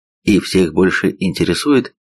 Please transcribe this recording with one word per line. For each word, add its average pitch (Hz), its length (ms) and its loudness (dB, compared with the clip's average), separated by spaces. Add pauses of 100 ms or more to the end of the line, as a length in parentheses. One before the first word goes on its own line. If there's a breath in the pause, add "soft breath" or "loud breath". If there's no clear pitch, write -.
(240)
И 98 160 2
всех 85 340 0
больше 92 460 0
интересует, 92 760 -2 (220)